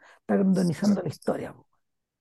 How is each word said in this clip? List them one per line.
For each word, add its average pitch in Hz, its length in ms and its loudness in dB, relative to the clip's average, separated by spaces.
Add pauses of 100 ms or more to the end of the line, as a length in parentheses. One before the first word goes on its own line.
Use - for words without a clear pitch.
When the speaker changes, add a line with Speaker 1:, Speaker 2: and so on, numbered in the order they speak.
(200)
Speaker 1:
Está 208 160 -2
grondonizando 190 600 2
Speaker 2:
Claro. 185 100 -4
Speaker 1:
la 151 60 -6
historia, - 420 -6
po. - 120 -20 (540)